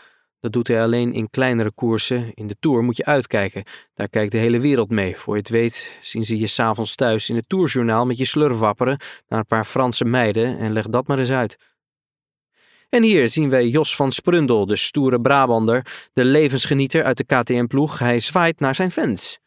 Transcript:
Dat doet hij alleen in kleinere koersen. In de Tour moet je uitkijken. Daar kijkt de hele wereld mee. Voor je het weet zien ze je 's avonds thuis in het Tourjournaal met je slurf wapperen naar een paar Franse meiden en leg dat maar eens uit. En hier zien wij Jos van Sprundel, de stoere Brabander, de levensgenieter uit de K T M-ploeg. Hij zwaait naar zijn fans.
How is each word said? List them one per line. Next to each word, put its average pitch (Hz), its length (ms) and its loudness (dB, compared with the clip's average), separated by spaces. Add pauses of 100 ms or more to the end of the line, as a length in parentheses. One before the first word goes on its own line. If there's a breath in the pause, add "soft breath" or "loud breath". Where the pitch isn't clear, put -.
(400 soft breath)
Dat 113 140 -8
doet 120 140 -2
hij 113 160 2
alleen 120 300 0
in 110 160 -4
kleinere 117 420 0
koersen. 117 640 -2
In 107 140 -12
de 101 120 -8
Tour 127 240 2
moet 123 140 0
je - 80 -6
uitkijken. 113 580 -2 (300 loud breath)
Daar 104 160 -8
kijkt 107 220 -2
de 113 60 -2
hele 117 220 2
wereld 123 300 2
mee. 104 280 -2
Voor - 160 -8
je 104 60 -2
het 101 100 -10
weet 113 520 -2
zien - 240 -8
ze 110 140 -4
je 107 80 -2
's - 120 -4
avonds 113 360 -2
thuis 113 340 0
in 117 60 -4
het 113 140 -4
Tourjournaal 123 560 0
met 127 120 -2
je 131 80 -2
slurf 143 320 0
wapperen 117 420 0 (280 loud breath)
naar 113 120 -2
een 107 60 -4
paar 110 200 0
Franse 127 400 -2
meiden 117 520 0
en 110 160 -4
leg 110 140 -2
dat 123 200 -2
maar 139 120 -2
eens 127 120 -2
uit. 123 260 -2 (1300 soft breath)
En 233 140 4
hier 170 260 4
zien 151 200 0
wij 127 180 4
Jos 143 280 0
van 135 160 0
Sprundel, 127 540 2
de 101 100 0
stoere 127 460 0
Brabander, 123 920 2
de 127 120 2
levensgenieter 139 800 2
uit 127 140 0
de 139 60 -2
K 127 200 0
T - 60 -6
M-ploeg. 127 500 0
Hij 120 200 2
zwaait 165 400 0
naar 135 160 0
zijn 185 160 -2
fans. 170 560 -4